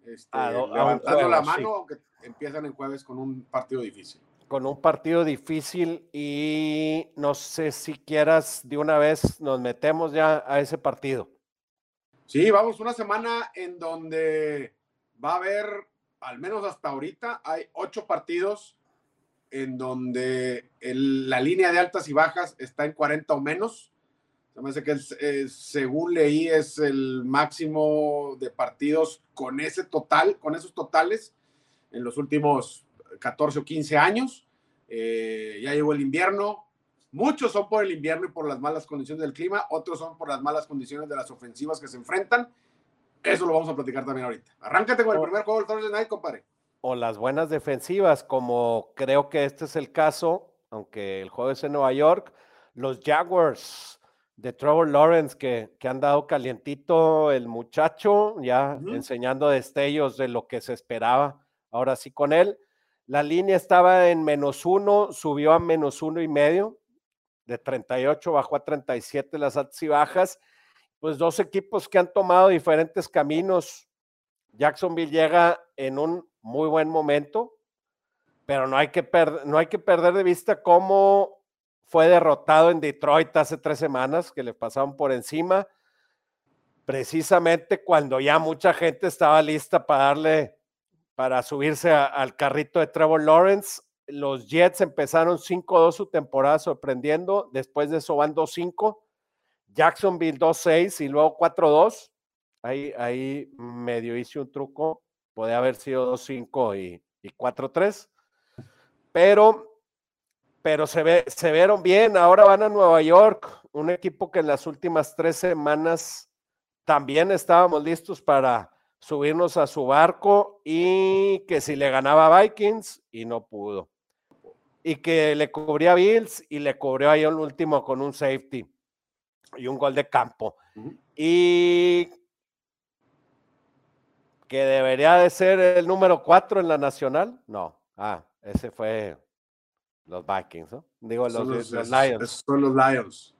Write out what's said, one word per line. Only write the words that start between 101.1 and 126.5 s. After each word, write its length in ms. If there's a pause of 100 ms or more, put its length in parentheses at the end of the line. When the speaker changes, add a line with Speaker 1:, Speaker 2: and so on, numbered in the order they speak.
Speaker 2:
cuatro 340
dos. 400 (520)
Ahí, 360
ahí 500 (100)
medio 580
hice 240
un 100
truco, 540 (300)
podía 240
haber 180
sido 280
dos 180
cinco 520
y, 260 (220)
y 80
cuatro 400
tres, 400 (1040)
pero, 680 (840)
pero 240
se 160
ve, 260
se 240
vieron 300
bien. 340
Ahora 280
van 180
a 60
Nueva 340
York, 440 (240)
un 200
equipo 400
que 100
en 80
las 180
últimas 480
tres 220
semanas 920 (560)
también 460
estábamos 540
listos 360
para 520 (260)
subirnos 580
a 100
su 200
barco 800
y 840
que 140
si 160
le 140
ganaba 360
a 160
Vikings 720
y 140
no 200
pudo. 440 (920)
Y 140
que 400
le 160
cubría 400
a 40
Bills 520
y 120